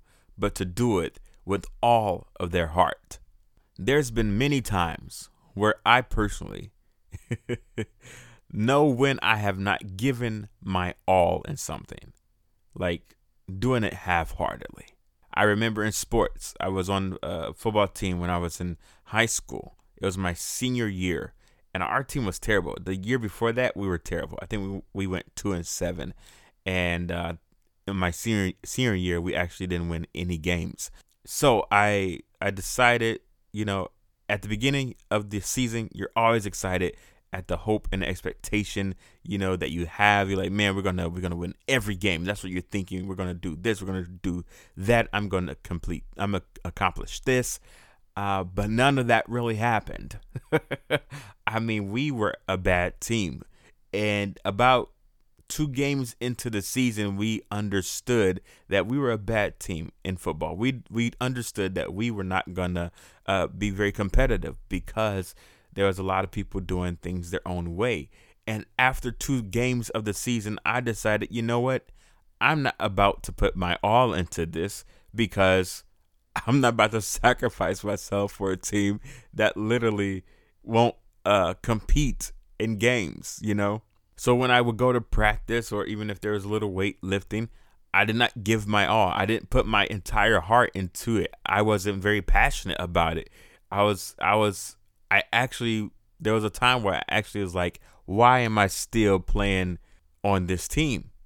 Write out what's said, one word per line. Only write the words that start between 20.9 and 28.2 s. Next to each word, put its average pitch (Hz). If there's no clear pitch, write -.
and 92
our 131
team 131
was 90
terrible. 92
The 95
year 107
before 113
that, 123
we 98
were 87
terrible. 82
I 95
think 101
we, 98
we 98
went 92
two -
and 85
seven, -
and, 87
uh, 87
in 101
my 90
senior, 101